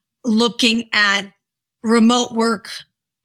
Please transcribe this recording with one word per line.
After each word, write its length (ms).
looking 680
at 340
remote 500
work 380